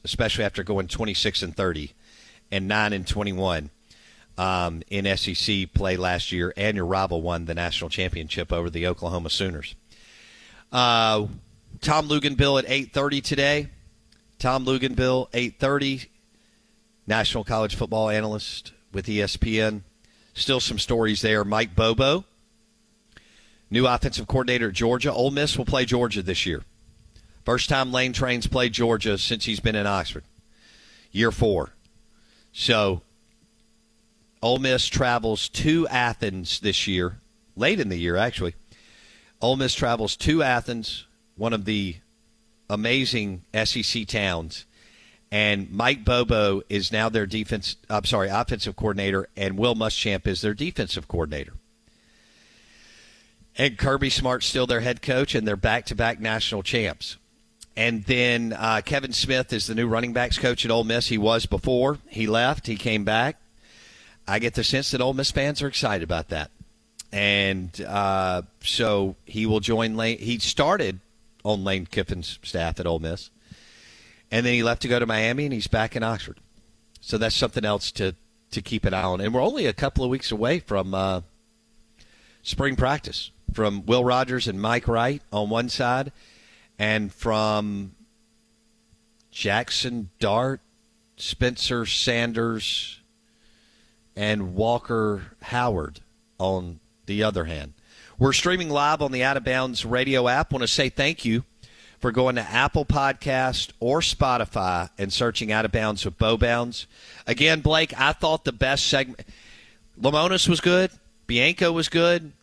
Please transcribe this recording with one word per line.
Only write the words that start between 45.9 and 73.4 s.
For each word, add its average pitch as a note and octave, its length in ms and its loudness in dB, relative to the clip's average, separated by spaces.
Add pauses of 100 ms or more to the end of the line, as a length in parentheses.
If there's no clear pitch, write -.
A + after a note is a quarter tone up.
Bobo A2 640 4
is G2+ 220 0
now A2 180 2
their A2 160 0
defense, G#2 520 -4 (120)
I'm G#2 160 0
sorry, G2 240 2
offensive G#2+ 460 -2
coordinator, G2 600 0
and F#2+ 200 -2
Will A#2 180 2
Muschamp A2 520 -2
is F#2+ 140 -2
their G#2 120 0
defensive G#2+ 540 -6
coordinator. D2+ 460 -6 (2000)
And B2+ 200 2
Kirby C3+ 320 2
Smart's B2+ 360 0
still B2+ 220 0
their A#2+ 140 2
head B2 200 -2
coach, C3+ 340 0
and A2 120 0
they're G#2 80 0
back-to-back A2+ 640 0
national A2 440 -2
champs. - 540 -4 (580)
And A2+ 300 0
then, A#2+ 520 2
uh, A2 260 0
Kevin C3+ 300 -2
Smith C3 400 0
is G#2+ 140 -2
the A2 80 -4
new A#2+ 120 0
running A#2 260 -2
backs B2 240 0
coach B2 280 0
at A2+ 60 2
Ole A2+ 120 4
Miss. A2+ 240 0
He A2+ 100 0
was A2 280 4
before. C3 540 0 (100)
He A2 180 -4
left. B2 400 2
He A2+ 80 -4
came A2 300 -2
back. A2+ 320 0 (920)
I G2+ 120 0
get A#2 160 -2
the A#2 80 0
sense C3+ 280 0
that B2 100 0
Ole C3 120 2
Miss C3+ 180 -2
fans C#3+ 300 -2
are C#3+ 60 -4
excited G#2 360 0
about E2 260 -4
that. D2+ 220 -6 (640)
And, G2 720 0
uh, F#2+ 540 0 (200)
so G2+ 540 0 (100)
he G#2+ 200 -2
will G#2+ 160 4
join A2+ 340 0
Lane. A2+ 220 -2
He A#2 220 -2
started C#3+ 600 0 (440)
on G2+ 200 0
Lane F#2+ 220 -2
Kiffin's - 580 -6
staff E2 360 -4
at F2 80 -2
Ole E2 120 0
Miss. D#2+ 300 -6 (1040)